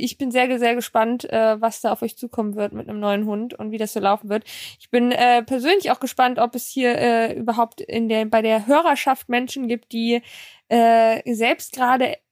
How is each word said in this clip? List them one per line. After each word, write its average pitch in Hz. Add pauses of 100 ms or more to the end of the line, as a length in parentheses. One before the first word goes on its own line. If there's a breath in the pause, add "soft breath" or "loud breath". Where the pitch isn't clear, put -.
ich -
bin 262
sehr, 254
sehr 233
gespannt, 233
äh, 220
was 226
da 214
auf 226
euch 233
zukommen 214
wird 208
mit 214
einem 208
neuen 208
Hund 214
und 214
wie 220
das 214
so 220
laufen 202
wird. 214 (360 loud breath)
Ich -
bin, 240
äh, 240
persönlich 269
auch 262
gespannt, 254
ob 233
es 240
hier, 247
äh, 233
überhaupt 226
in 226
der, 220
bei 220
der 220
Hörerschaft 285
Menschen 254
gibt, 233
die, 233 (480 loud breath)
äh, 226
selbst 233
gerade 254 (160)